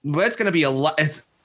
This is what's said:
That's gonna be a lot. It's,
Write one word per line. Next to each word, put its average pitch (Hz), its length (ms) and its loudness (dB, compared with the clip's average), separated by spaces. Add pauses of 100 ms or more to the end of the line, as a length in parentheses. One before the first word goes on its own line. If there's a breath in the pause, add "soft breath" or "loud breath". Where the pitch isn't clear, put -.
That's 170 320 0
gonna 202 160 0
be 160 100 4
a 139 60 2
lot. 135 280 0
It's, 151 280 -2 (200)